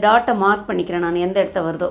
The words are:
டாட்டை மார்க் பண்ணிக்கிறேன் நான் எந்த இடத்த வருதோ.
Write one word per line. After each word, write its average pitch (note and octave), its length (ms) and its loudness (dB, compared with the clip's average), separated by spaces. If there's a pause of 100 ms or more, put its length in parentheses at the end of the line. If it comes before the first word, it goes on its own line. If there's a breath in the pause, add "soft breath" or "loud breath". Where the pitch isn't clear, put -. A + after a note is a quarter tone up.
டாட்டை A#3 280 4 (100)
மார்க் G3+ 260 2
பண்ணிக்கிறேன் F3 380 -2
நான் F3 200 -2
எந்த F#3+ 160 -2
இடத்த F#3 240 -2
வருதோ. E3 240 -4